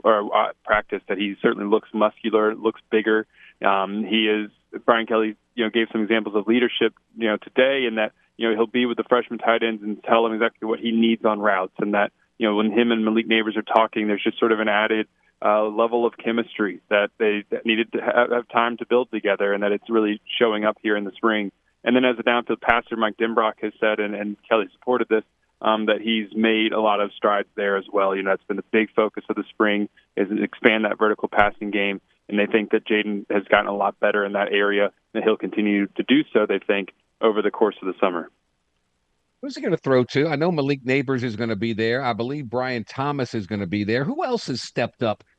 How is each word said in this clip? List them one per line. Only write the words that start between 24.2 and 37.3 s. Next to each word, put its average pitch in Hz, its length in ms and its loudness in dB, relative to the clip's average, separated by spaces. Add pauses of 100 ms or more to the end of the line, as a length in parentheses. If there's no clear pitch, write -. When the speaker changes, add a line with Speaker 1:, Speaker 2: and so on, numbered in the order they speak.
Speaker 1:
Kelly 110 240 2
supported 123 360 -2
this, 110 140 2 (400)
um, 110 240 2
that 107 140 2
he's 110 340 -2
made 110 380 2
a 104 80 0
lot 104 200 2
of 104 120 -2
strides 104 420 0
there 101 220 -2
as 95 140 -4
well. 98 240 0
You 95 100 -4
know, 98 60 0
that's 95 140 0
been 101 140 -6
a 92 140 -10
big 110 220 2
focus 107 360 -2
of 107 60 -2
the 104 120 -6
spring, 104 400 0 (280)
is 101 120 0
to 104 140 -2
expand 110 420 0
that 101 140 -2
vertical 107 300 0
passing 104 420 0
game, 98 300 -2 (280)
and 104 100 -2
they 104 80 2
think 107 260 0
that 110 120 0
Jaden 107 460 -2
has 101 140 0
gotten 101 240 2
a 101 60 -4
lot 98 260 -2
better 104 240 2
in 101 80 -6
that 101 200 -2
area, 101 380 2 (240)
and 113 100 -4
he'll 110 120 4
continue 101 500 0
to - 160 -8
do 139 200 2 (100)
so, 107 140 4
they 101 120 0
think, 98 320 -2 (300)
over 107 220 2